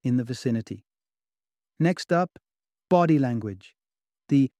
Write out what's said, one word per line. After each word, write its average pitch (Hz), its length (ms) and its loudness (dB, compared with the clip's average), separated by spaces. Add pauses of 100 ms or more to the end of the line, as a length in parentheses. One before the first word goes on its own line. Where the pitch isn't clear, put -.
in 123 140 0
the 123 80 -2
vicinity. 117 580 -6 (960)
Next 170 320 -2
up, 175 260 -2 (520)
body 170 280 4
language. 110 580 -6 (520)
The 139 320 2